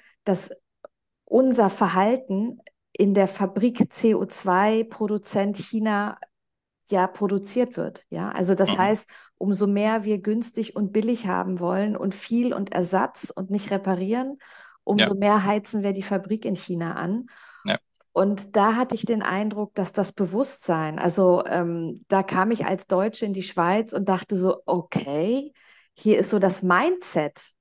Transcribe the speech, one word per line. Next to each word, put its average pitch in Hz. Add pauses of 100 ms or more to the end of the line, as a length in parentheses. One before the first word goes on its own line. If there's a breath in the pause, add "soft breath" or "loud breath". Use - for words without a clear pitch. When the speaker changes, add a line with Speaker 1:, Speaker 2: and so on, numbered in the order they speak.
(240 soft breath)
Speaker 1:
dass 190 (760)
unser 240
Verhalten 208 (320)
in 196
der 190
Fabrik 202
C 220
O -
zwei 214
Produzent 208
China 214 (720)
ja 185
produziert 202
wird, -
ja. 170
Also 185
das 185
Speaker 2:
Mhm. 196
Speaker 1:
heißt, 208 (280 loud breath)
umso 196
mehr 208
wir 214
günstig 226
und 202
billig 220
haben 185
wollen 190
und 196
viel 240
und 196
Ersatz -
und 190
nicht 202
reparieren, 196 (460 loud breath)
umso 202
Speaker 2:
Ja. 196
Speaker 1:
mehr 202
heizen 208
wir 196
die 190
Fabrik 196
in 214
China 170
an. 220 (380 loud breath)
Speaker 2:
Ja. - (340)
Speaker 1:
Und 196
da 220
hatte 247
ich 220
den 220
Eindruck, 208
dass 185
das 196
Bewusstsein, 170
also, 180
ähm, 170
da 196
kam 190
ich 226
als 190
Deutsche 208
in 196
die 185
Schweiz 190
und 196
dachte 185
so, 185
„Okay, 175 (400 soft breath)
hier -
ist 190
so 214
das 185
Mindset, 185